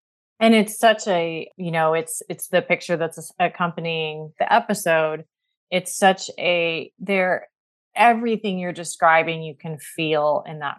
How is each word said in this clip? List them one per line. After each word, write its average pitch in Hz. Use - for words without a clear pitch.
And 226
it's 214
such 220
a, 170
you 180
know, 160
it's, 160
it's -
the 180
picture 175
that's 160
as-, 160
accompanying 165
the -
episode. 160
It's 180
such 185
a, 170
there, 185
everything 220
you're 180
describing, 160
you 156
can 160
feel 151
in 156
that 143